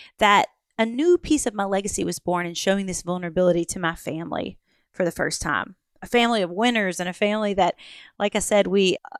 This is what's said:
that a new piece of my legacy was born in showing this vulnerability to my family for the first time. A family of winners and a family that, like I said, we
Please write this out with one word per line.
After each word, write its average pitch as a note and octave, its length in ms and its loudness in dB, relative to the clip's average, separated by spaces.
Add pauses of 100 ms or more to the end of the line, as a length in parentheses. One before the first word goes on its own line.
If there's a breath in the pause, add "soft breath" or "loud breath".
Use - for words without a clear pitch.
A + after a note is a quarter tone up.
(200 loud breath)
that A3+ 300 6 (280)
a A3+ 80 2
new D4 320 4
piece - 300 0
of G#3+ 60 -4
my G3+ 100 -4
legacy G3 400 -2
was F3 160 -4
born F3 260 -2
in E3+ 80 -10
showing G3 320 0
this F#3 160 -6
vulnerability F3 640 0
to - 140 -8
my E3+ 160 -2
family - 640 -8 (320)
for - 120 -4
the E3+ 80 0
first D3 300 -4
time. D3 340 -4 (260)
A - 40 -18
family A#3 360 2
of F3 100 -2
winners G#3 480 -2
and F3+ 100 -6
a F3+ 40 -6
family G#3 420 -2
that, F3+ 200 2 (440 loud breath)
like G#3 160 -2
I G#3+ 40 -2
said, G3+ 280 2
we F#3+ 300 2 (220)